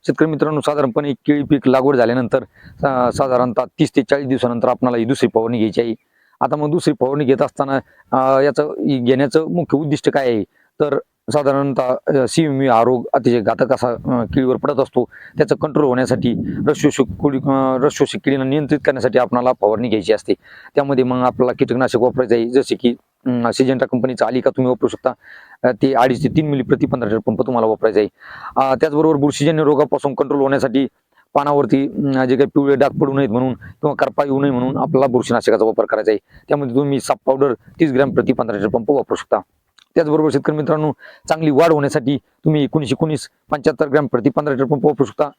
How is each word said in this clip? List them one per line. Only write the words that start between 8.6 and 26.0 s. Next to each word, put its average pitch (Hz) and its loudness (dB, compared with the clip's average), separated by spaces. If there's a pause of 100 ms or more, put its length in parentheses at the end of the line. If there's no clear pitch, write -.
घेण्याचं 135 0
मुख्य 170 -2
उद्दिष्ट 147 -2
काय 135 0
आहे, 113 0 (360)
तर 143 -2 (340)
साधारणतः, 139 0 (120)
अ, 135 2
सीएमव्ही 139 0
हा 117 4
रोग 123 2
अतिशय 120 2
घातक 113 0
असा, 123 0
अ, 123 -4 (100)
केळीवर 131 2
पडत 143 -2
असतो. 127 0 (320)
त्याचं 143 2
कंट्रोल 151 0
होण्यासाठी 127 0 (340)
रसशोषक 139 2 (160)
कुडी-, 135 -2
अ, 135 0
रसशोषक 135 0
किडींना 135 0
नियंत्रित 143 0
करण्यासाठी 127 0
आपणाला 123 0
फवारणी 110 -2
घ्यायची 104 0
असते. 104 -2 (420)
त्यामध्ये 139 2
मग 127 0
आपल्याला 123 0
कीटकनाशक 127 0
वापरायचं 120 2
आहे, 117 0
जसे 123 0
की, 120 0 (360)
अं, 120 -2
सिजेंटा 131 0
कंपनीचं 127 -2
आलिका 127 0
तुम्ही 127 0
वापरू 127 0
शकता. 120 -4 (500)
अ, 127 2 (100)
ते 135 2
अडीच 123 2